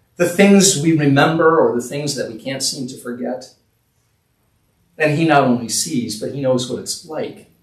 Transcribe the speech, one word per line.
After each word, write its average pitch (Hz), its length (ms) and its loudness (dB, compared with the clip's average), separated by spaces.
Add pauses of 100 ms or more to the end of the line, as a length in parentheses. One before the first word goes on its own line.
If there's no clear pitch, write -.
(160)
the 175 120 0
things 196 540 6
we 165 120 4
remember 160 640 4
or 120 160 2
the 120 140 -4
things 143 280 -6
that 117 140 -6
we 110 80 -14
can't 131 240 -8
seem 131 260 -6
to 117 100 -16
forget. 123 560 -10 (1400)
And 151 180 0
he 165 80 2
not 143 200 4
only 117 260 0
sees, 120 500 -6
but 123 140 -8
he 139 80 -8
knows 127 280 0
what 110 100 -6
it's - 260 -12
like. 143 440 -12 (120)